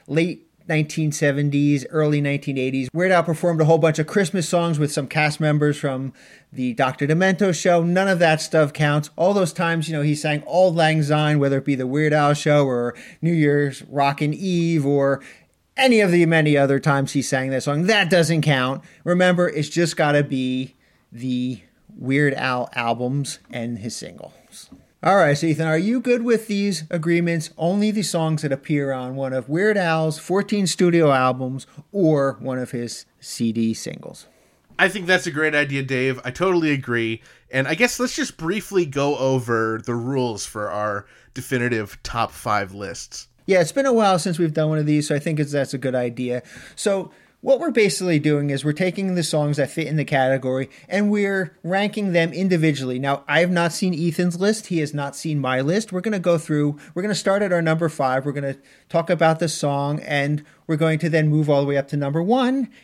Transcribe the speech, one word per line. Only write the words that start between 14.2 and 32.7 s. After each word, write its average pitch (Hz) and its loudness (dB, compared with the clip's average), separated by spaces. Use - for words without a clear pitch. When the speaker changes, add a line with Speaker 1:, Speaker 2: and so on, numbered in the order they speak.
Speaker 1:
Eve 170 0
or 139 2
any 254 4
of 190 4
the 175 6
many 156 4
other 139 4
times 139 0
he 139 2
sang 131 -2
that 131 -2
song, 147 -2
that 202 2
doesn't 165 4
count. 135 2
Remember, 180 2
it's 147 -4
just 170 0
gotta 147 4
be 127 -4
the 123 -4
Weird 135 0
Al 127 -4
albums 123 -2
and 117 -8
his 110 -10
singles. - -18
All 190 4
right, 151 6
so 165 -2
Ethan, 156 0
are 160 0
you 226 0
good 240 0
with 226 0
these 202 -2
agreements? 170 0
Only 202 0
the 214 -2
songs 160 -2
that 143 -2
appear 139 -2
on 127 -6
one 135 -4
of 127 -4
Weird 202 0
Al's 160 0
fourteen 196 0
studio 170 4
albums 127 0
or 147 2
one 127 -6
of 123 -6
his 120 -8